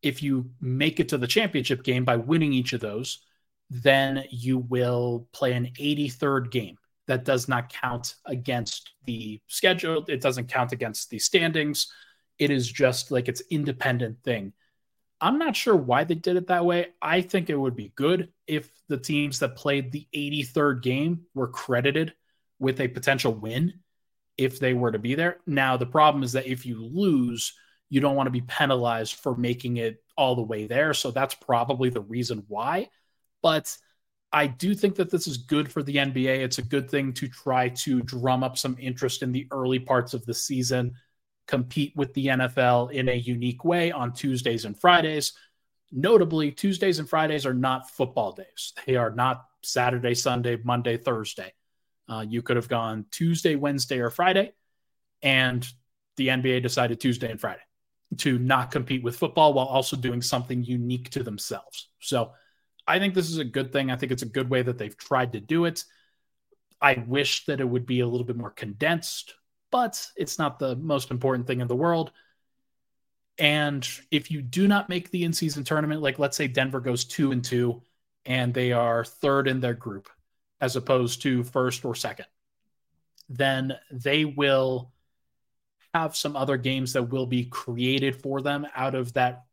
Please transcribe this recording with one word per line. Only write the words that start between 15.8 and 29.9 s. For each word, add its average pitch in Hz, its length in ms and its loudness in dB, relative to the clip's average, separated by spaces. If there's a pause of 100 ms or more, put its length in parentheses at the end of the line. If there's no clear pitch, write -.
they 165 100 0
did 180 220 0
it 180 100 0
that 175 180 2
way. 175 240 2 (140)
I 160 180 4
think 180 300 -2
it 151 60 0
would 131 200 0
be 101 180 -10
good 170 380 0 (140)
if 151 240 -4 (180)
the 143 80 0
teams 147 420 -2
that 123 180 -2
played 139 360 -2
the 147 200 -10
eighty-third 143 680 0
game 147 400 0 (120)
were 131 140 -2
credited 143 640 0 (460)
with 131 220 0
a 131 80 0
potential 127 440 2
win 117 480 -2 (560)
if 131 220 0
they 127 160 2
were 123 180 2
to 110 60 -2
be 120 160 -2
there. 170 320 0
Now, 135 300 2
the 123 100 0
problem 147 360 6
is 123 100 -2
that 127 140 0
if 131 200 -4
you 113 180 -8
lose, 127 720 2 (340)
you 135 120 4
don't 139 160 4
want 135 100 2
to 127 60 -2
be 123 80 0
penalized 120 720 0
for 127 220 -4
making 120 400 -2
it 117 260 -4 (140)